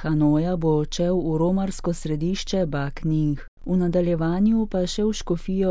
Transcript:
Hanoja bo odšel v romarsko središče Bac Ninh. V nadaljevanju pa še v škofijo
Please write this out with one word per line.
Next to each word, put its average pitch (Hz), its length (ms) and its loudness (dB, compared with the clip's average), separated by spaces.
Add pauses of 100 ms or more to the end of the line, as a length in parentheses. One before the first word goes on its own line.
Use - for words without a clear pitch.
Hanoja 156 560 2
bo 160 200 2
odšel 175 380 0
v 160 220 0
romarsko 185 560 0
središče 170 720 -2
Bac 143 380 -4
Ninh. 156 360 0 (260)
V 180 140 0
nadaljevanju 175 880 2
pa 185 160 -2
še 208 240 -2
v 214 80 0
škofijo 190 560 -2